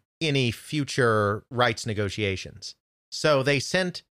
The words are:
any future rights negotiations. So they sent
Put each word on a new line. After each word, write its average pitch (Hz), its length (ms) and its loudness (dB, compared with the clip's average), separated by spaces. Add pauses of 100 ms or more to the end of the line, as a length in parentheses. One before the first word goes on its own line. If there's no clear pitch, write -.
(200)
any 139 300 2
future 113 1000 0
rights 120 360 0
negotiations. 101 880 -4 (360)
So 147 320 2
they 143 160 2
sent 180 440 -2 (160)